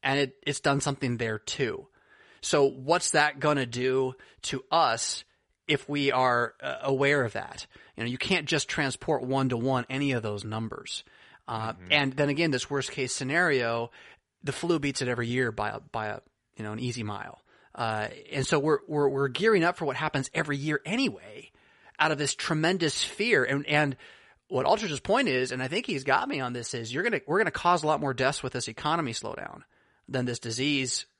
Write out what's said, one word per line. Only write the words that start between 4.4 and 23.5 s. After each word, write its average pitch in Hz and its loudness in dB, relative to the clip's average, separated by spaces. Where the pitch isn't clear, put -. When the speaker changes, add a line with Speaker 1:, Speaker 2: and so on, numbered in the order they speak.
Speaker 1:
to 131 -6
us 139 2
if 143 0
we 143 2
are, 123 2
uh, 135 -4
aware 139 4
of 110 -4
that? - -8
You 113 -4
know, 120 -2
you 123 -6
can't 175 0
just 151 0
transport 143 -2
one 131 2
to 123 0
one 123 0
any 139 0
of 120 0
those 104 -4
numbers. 110 -6
Uh, 110 -4
Speaker 2:
Mm-hmm. 92 -14
Speaker 1:
and 143 2
then 143 2
again, 156 0
this - -2
worst 139 -4
case 127 -4
scenario, 127 0
the 139 -4
flu 170 0
beats 143 -2
it 127 -2
every 120 -2
year 123 0
by 107 -4
a, 110 -8
by 110 -8
a, 104 -6
you 113 -10
know, 107 -6
an 110 -6
easy 123 -4
mile. 104 -8
Uh, 110 -4
and 135 -2
so 156 4
we're, 147 2
we're, 147 2
we're 139 2
gearing 185 4
up 175 2
for 165 -4
what 131 0
happens 143 -2
every 151 -2
year 151 -2
anyway, 185 -4
out 156 4
of 147 0
this 143 -2
tremendous 165 0
fear. 202 2
And, 139 0